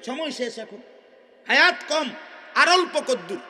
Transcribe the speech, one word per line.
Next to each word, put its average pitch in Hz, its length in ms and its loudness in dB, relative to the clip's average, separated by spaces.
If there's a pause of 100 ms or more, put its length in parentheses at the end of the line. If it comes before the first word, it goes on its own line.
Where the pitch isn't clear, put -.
সময় 285 240 -8
শেষ 240 280 -8
এখন, 220 200 -16 (680)
হায়াত 330 420 4
কম, 294 220 -2 (440)
আর 285 140 6
অল্প 349 320 2
কদ্দুর। 202 380 -4 (120)